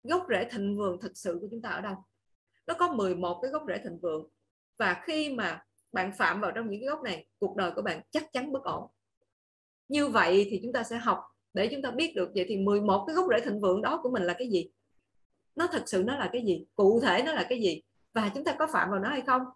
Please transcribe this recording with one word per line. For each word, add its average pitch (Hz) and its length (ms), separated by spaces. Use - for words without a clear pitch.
Gốc 349 260
rễ 202 220
thịnh 202 280
vượng 185 220
thực 180 160
sự 175 240
của 208 100
chúng 226 120
ta 220 80
ở 170 100
đâu? 196 140
Nó - 80
có 349 180
mười 196 220
một 175 280
cái 262 80
gốc 302 180
rễ 180 100
thịnh 170 200
vượng. 156 300
Và 196 280
khi 302 300
mà 175 280
bạn 190 260
phạm 185 220
vào 185 120
trong 220 180
những 208 100
cái 262 80
gốc 302 140
này, 175 240
cuộc 185 180
đời 180 140
của 190 120
bạn 175 180
chắc 311 220
chắn 269 200
bất 269 120
ổn. - 260
Như 285 180
vậy 202 440
thì 185 120
chúng 233 100
ta 233 100
sẽ 233 140
học 226 240
để 208 140
chúng 277 140
ta 254 80
biết 320 260
được, 180 180
vậy 185 140
thì 214 80
mười 202 240
một 202 260
cái 320 100
gốc 370 140
rễ 226 100
thịnh 208 200
vượng 196 220
đó 311 200
của 254 80
mình 226 120
là 175 100
cái 247 160
gì? 185 220
Nó 339 100
thật 330 200
sự 190 160
nó 262 140
là 226 160
cái 247 100
gì? 180 220
Cụ 214 260
thể 220 220
nó 311 100
là 262 160
cái 247 120
gì? 165 220
Và 208 220
chúng 277 100
ta 311 140
có 311 80
phạm 185 240
vào 196 100
nó 208 80
hay 277 120
không? 262 220